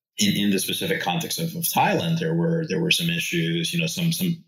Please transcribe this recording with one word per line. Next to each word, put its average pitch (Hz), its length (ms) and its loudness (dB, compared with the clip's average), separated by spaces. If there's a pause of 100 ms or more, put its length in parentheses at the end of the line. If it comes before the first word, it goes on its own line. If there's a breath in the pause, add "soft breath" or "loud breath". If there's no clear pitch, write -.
(180)
in, 101 180 4
in 101 140 2
the 95 80 4
specific 90 440 -2
context - 360 -2
of, 165 160 -4
of 170 80 -6
Thailand, 151 560 2
there 82 160 0
were, 82 320 2
there 87 140 0
were 85 100 2
some 85 200 2
issues, 82 640 -2
you 87 60 -2
know, 82 80 0
some, 85 240 0
some 85 380 -2